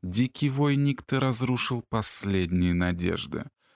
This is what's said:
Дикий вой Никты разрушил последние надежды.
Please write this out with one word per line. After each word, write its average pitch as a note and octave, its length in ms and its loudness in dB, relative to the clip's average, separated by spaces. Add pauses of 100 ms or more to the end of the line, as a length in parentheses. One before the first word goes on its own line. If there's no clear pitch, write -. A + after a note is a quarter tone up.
Дикий A#2+ 480 0
вой C#3 280 2
Никты C#3 420 0
разрушил B2+ 680 0
последние F#2 880 0
надежды. F2 720 -2 (300)